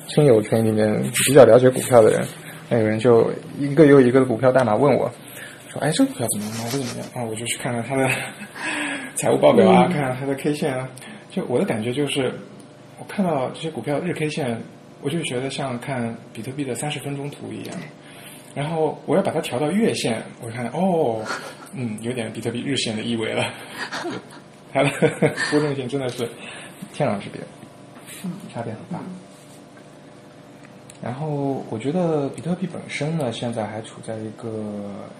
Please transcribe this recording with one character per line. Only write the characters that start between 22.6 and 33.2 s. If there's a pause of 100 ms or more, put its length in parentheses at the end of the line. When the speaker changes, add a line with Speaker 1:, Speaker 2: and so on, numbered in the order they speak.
Speaker 1:
日
线
的
意
味
了。 (640)
<laughs>
它
的 (640)
波
动
性
真
的
是 (680)
天
壤
之
别， (840)
Speaker 2:
嗯。 (220)
Speaker 1:
差
别
很
大。
Speaker 2:
嗯。 (1900)
Speaker 1:
然
后
我
觉
得
比
特
币
本
身
呢，